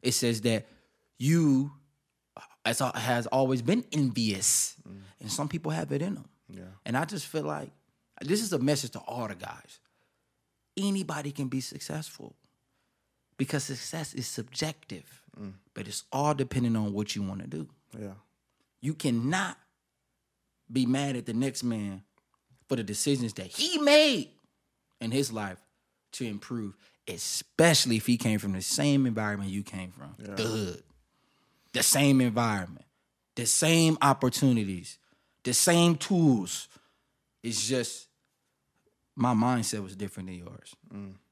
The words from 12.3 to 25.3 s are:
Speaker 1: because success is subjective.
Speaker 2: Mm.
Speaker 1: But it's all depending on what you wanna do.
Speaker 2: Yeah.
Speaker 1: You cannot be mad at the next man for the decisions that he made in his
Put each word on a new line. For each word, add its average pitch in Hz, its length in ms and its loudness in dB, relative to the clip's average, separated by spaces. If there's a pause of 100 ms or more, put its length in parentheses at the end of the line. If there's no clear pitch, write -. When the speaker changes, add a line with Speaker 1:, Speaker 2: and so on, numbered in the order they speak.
Speaker 1:
because 139 280 -2
success 143 500 -10
is 123 120 -6
subjective. - 920 -10 (220)
Speaker 2:
Mm. 101 120 -12 (220)
Speaker 1:
But - 140 -10
it's - 240 -10
all 147 220 2
depending 123 420 0
on 107 160 -2
what 104 240 -4
you 104 60 -4
wanna 95 240 -6
do. 78 220 -10 (300)
Speaker 2:
Yeah. 101 160 -12 (680)
Speaker 1:
You 143 140 -4
cannot 156 600 -2 (1120)
be 127 160 2
mad 135 300 0
at 117 100 -6
the 120 80 -4
next 127 280 0
man 104 400 -4 (680)
for 135 80 0
the 117 80 -2
decisions 123 500 -2
that 92 120 -10
he 330 320 -2
made 285 520 6 (680)
in 113 100 -6
his 131 220 0